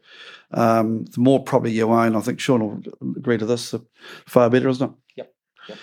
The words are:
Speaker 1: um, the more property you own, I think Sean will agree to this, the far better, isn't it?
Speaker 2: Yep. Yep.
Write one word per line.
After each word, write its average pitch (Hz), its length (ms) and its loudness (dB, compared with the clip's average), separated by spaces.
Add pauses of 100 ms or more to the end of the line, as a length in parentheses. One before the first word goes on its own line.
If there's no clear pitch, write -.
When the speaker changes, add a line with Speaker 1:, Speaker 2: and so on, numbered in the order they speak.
(520)
Speaker 1:
um, 113 540 0
the - 140 -8
more 131 240 4
property 120 300 -2
you 110 160 0
own, 113 260 2
I 107 60 -2
think 117 180 -6
Sean 123 220 2
will 101 200 -6 (360)
agree 123 200 -2
to 113 80 -6
this, 120 260 -4
the 113 140 -8 (420)
far 120 220 4
better, 127 200 2
isn't 127 200 -2
it? - 60 -20 (220)
Speaker 2:
Yep. - 160 -16 (340)
Yep. 107 160 -18